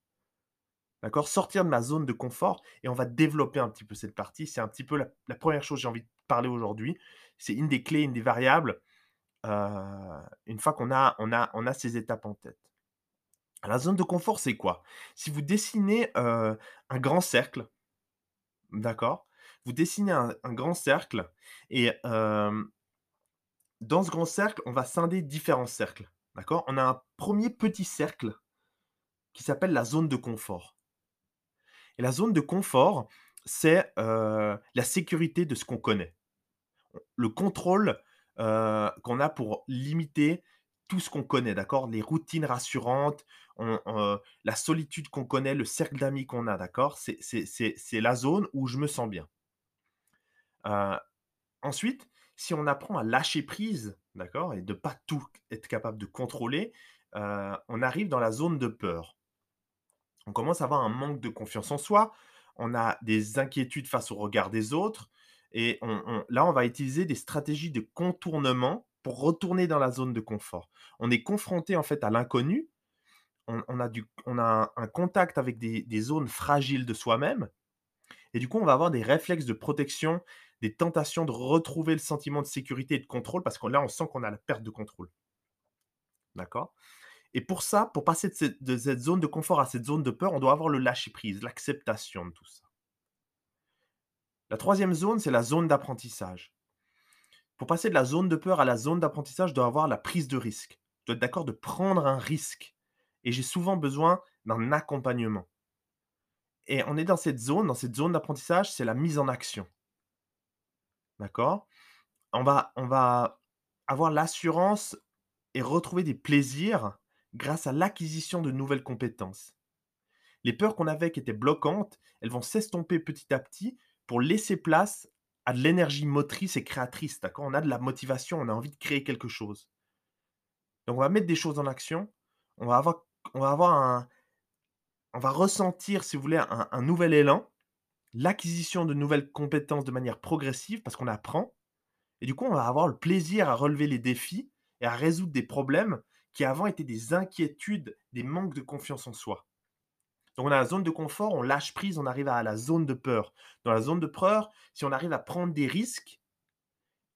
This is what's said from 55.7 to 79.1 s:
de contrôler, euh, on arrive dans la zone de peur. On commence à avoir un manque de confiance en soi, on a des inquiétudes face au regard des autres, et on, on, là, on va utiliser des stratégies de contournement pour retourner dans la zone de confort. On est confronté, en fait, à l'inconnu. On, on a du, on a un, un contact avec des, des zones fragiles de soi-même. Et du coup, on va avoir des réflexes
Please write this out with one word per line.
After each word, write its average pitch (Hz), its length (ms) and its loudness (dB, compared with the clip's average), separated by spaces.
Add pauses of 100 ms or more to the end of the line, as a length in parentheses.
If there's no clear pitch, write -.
de 101 80 -8
contrôler, 131 680 -4 (420)
euh, 101 400 -4 (120)
on 120 140 -4
arrive 151 280 0
dans 135 100 2
la 113 120 2
zone 151 260 0
de 127 100 0
peur. 85 500 -6 (1120)
On 104 60 -12
commence 151 280 -2
à 147 40 -2
avoir 139 160 2
un 113 80 0
manque 135 300 -4
de 113 100 -6
confiance 107 420 -8
en 143 60 -2
soi, 208 360 4 (420)
on 120 200 -4
a 113 260 2
des 110 380 0
inquiétudes 135 480 -4
face 117 240 -4
au 107 40 -8
regard 101 340 0
des 107 240 -2
autres, 208 360 -2 (440)
et 117 280 0
on, 110 240 -4
on, 113 240 -4
là, 127 160 4
on 175 80 4
va 127 120 4
utiliser 135 400 -2
des 147 100 -2
stratégies 151 560 -6
de 123 100 -4 (120)
contournement 156 920 0 (160)
pour 123 160 -6
retourner 170 480 2
dans 156 120 2
la 127 120 4
zone 127 220 -4
de 113 80 -2
confort. 104 480 -10 (300)
On 117 120 0
est 117 120 2
confronté, 190 520 -2
en 156 80 0
fait, 147 200 -2
à 107 60 0
l'inconnu. 127 600 0 (800)
On, 113 200 -6
on 123 120 -6
a 120 100 -2
du, 110 160 -10 (200)
on 123 120 -4
a 117 60 2
un, 110 260 4 (140)
un 107 40 -6
contact 180 500 0
avec 123 200 -2
des, 113 240 -4
des 110 200 -2
zones 139 260 -2
fragiles 135 580 0
de 117 80 -4
soi-même. 139 560 0 (840)
Et 180 60 0
du 127 80 -4
coup, 214 120 0
on 202 60 2
va 143 80 8
avoir 165 180 4
des 120 120 0
réflexes 156 420 2